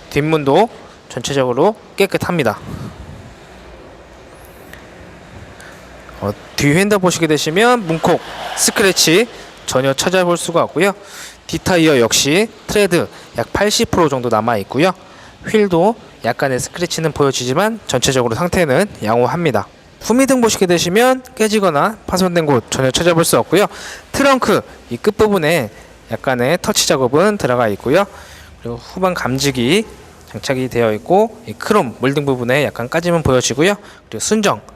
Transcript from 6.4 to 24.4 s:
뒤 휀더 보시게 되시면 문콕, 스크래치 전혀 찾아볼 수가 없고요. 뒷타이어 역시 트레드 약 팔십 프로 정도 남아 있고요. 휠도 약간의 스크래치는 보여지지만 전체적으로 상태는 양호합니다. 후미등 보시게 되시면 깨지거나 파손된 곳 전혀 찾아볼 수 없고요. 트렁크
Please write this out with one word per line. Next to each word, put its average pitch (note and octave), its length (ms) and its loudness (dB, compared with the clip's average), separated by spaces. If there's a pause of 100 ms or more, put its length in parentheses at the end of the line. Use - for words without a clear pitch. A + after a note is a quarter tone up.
뒤 C#3+ 220 2
휀더 G#3 200 2
보시게 E3 300 0
되시면 F#3 600 2
문콕, D#3+ 320 0 (380)
스크래치 G3 720 2 (380)
전혀 C3+ 280 0
찾아볼 F3 440 0
수가 E3 260 0
없고요. F#3 300 0 (540)
뒷타이어 D#3+ 520 2
역시 D3 500 2 (180)
트레드 F3 400 0 (300)
약 - 160 -4
팔십 G#3+ 360 0
프로 E3 200 2
정도 B2+ 180 -4
남아 A2+ 300 0
있고요. C3 340 0 (580)
휠도 G3+ 460 2 (300)
약간의 B2+ 340 -2
스크래치는 D#3+ 540 -6
보여지지만 C#3+ 760 0
전체적으로 B2 480 0
상태는 E3+ 520 0 (160)
양호합니다. A#2+ 640 0 (340)
후미등 B3+ 400 2
보시게 G#3+ 240 2
되시면 G3 580 2 (120)
깨지거나 G3 680 0
파손된 F3+ 400 0
곳 C3+ 240 2
전혀 C3 220 0
찾아볼 E3+ 320 2
수 D#3+ 160 2
없고요. F3 280 2 (440)
트렁크 C4 500 2 (280)